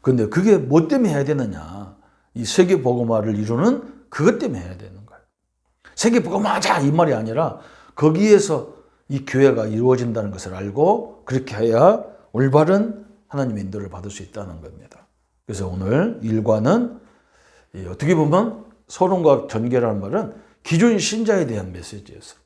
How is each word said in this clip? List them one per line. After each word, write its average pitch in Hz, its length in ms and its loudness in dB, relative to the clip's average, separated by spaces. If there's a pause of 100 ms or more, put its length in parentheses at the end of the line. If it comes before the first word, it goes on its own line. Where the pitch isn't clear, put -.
근데 120 280 2
그게 196 280 4
뭐 151 320 2
때문에 247 240 2
해야 139 120 0
되느냐? 101 720 -6 (380)
이 117 100 -8
세계 180 380 2
복음화를 117 540 0
이루는 120 720 -2
그것 - 300 0
때문에 143 220 -6
해야 90 160 -14
되는 98 300 -20
거예요. - 160 -20 (720)
세계 233 280 2
복음화하자 196 580 -2
이 143 120 2
말이 160 220 2
아니라 113 440 -4 (360)
거기에서 175 800 4 (340)
이 139 160 -6
교회가 127 420 4
이루어진다는 113 640 0
것을 95 240 -12
알고 104 720 -2
그렇게 131 320 -6
해야 117 460 4 (300)
올바른 156 720 2 (240)
하나님의 120 360 -6
인도를 98 240 -10
받을 90 220 -14
수 95 120 -16
있다는 87 380 -16
겁니다. - 460 -20 (400)
그래서 95 220 -6
오늘 113 540 -2
일 110 200 -2
과는 120 580 0 (720)
이 95 120 -14
어떻게 143 280 0
보면 170 500 0 (240)
서론과 175 600 2
전개라는 117 520 0
말은 143 440 -6 (200)
기존 208 340 2
신자에 214 480 0
대한 98 260 -8
메시지였어요. - 720 -18